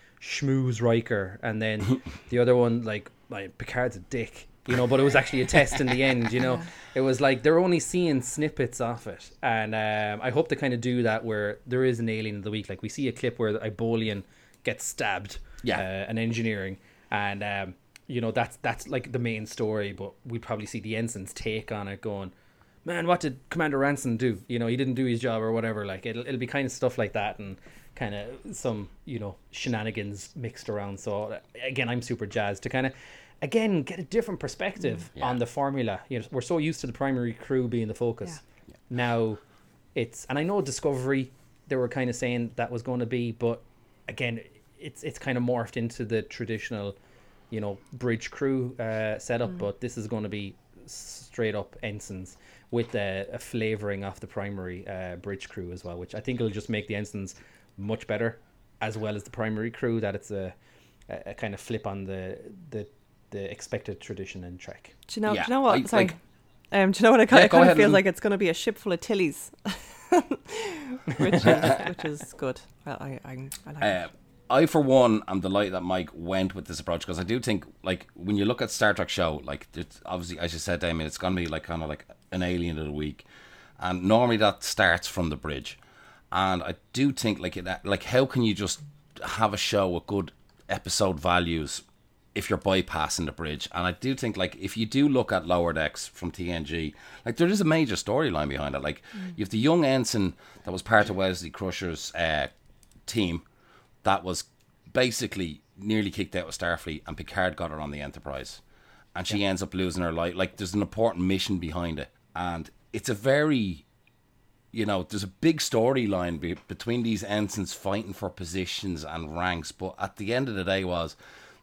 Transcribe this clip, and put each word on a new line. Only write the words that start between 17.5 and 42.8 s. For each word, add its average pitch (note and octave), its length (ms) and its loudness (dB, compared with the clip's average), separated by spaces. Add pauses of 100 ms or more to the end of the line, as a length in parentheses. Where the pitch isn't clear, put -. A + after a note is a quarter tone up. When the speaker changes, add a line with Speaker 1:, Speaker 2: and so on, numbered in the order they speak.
Speaker 1:
you B2 160 -4
know, A2+ 80 0
that's, A#2+ 320 -2
that's, - 260 -4
like, B2+ 240 -6
the B2 60 -2
main A2+ 260 -2
story, G#2+ 480 -2
but F#2+ 200 -10 (120)
we'd A#2 160 -6
probably G#2+ 240 -6
see G#2+ 160 -8
the G#2+ 160 -4
ensign's A2 380 -6
take A2 360 -6
on G#2 160 -6
it G2 140 -10
going, G2 320 -6 (540)
"Man, E3+ 200 -2
what F3 140 4
did C3 180 -4 (120)
Commander D#3 280 0
Ranson C#3 380 2
do? A2 320 0
You A#2+ 100 -2
know, A#2 100 0
he A#2+ 80 2
didn't C3 180 0
do C3 100 0
his A#2+ 160 2
job," A2+ 220 0
or A2+ 100 0
whatever. A2+ 320 0
Like, F#2+ 220 -8
it'll, A#2 200 -6
it'll C3+ 140 -4
be B2+ 60 -2
kinda C3+ 240 -2
stuff - 260 0
like G#2+ 160 0
that G#2 260 -2
and G2 200 -12 (360)
kinda G#2 320 -6 (260)
some, A2 360 -4 (160)
you B2 140 -8
know, G2+ 180 -8 (140)
shenanigans G#2+ 840 -4
mixed A#2 360 -8
around. G2+ 280 -4
So, G#2 260 -4
uh, G#2+ 160 -8 (220)
again, B2+ 280 -2
I'm B2 100 0
super A#2 260 -4
jazzed G2+ 360 -2
to B2 80 -6
kinda, C3 220 0 (500)
again, G3 400 2
get F3 160 -8
a F#3 60 -8
different G#3+ 360 -2
perspective D3 760 -4
Speaker 2:
Mm. C#3 40 -16
Yeah. C3+ 100 -2
Speaker 1:
on B2 100 -2
the A#2 80 0
formula. C3+ 600 -2
You A#2+ 120 -4
know, G#2+ 100 -10
we're B2+ 120 -2
so E3 160 0
used D#3 240 0
to D#3+ 40 -4
the B2+ 60 -6
primary B2+ 420 0
crew B2+ 340 0
being A2+ 200 0
the G#2+ 60 -6
focus. G#2+ 460 -4 (280)
Speaker 3:
Yeah. - 60 -20 (140)
Speaker 1:
Now, A#2 500 0 (560)
it's, - 320 -6
and C3+ 120 -2
I D3+ 40 0
know G3 200 0
Discovery, C3 720 0 (360)
they C3+ 80 0
were B2 120 2
kinda B2+ 240 0
saying A#2+ 440 -2
that A#2 140 -2
was A#2 120 -4